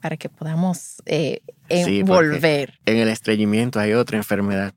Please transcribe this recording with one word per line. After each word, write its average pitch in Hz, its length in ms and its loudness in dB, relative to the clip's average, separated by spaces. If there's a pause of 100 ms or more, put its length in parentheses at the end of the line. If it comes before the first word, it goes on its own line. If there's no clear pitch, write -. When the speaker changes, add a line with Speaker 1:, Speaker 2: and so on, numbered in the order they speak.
Speaker 1:
para 160 160 -6
que - 120 -10
podamos, 170 760 -4
eh, 151 340 -2 (300)
Speaker 2:
Sí, 190 360 2
porque 180 220 4
Speaker 1:
envolver. 147 580 0
Speaker 2:
en 113 120 2
el 110 120 2
estreñimiento 110 680 0
hay 107 140 0
otra 120 240 0
enfermedad 101 600 -2